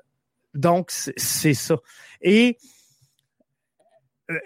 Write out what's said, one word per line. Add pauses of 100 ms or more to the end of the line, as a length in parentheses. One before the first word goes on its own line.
(520)
donc,
c'est,
c'est
ça. (420)
Et, (1700)
euh,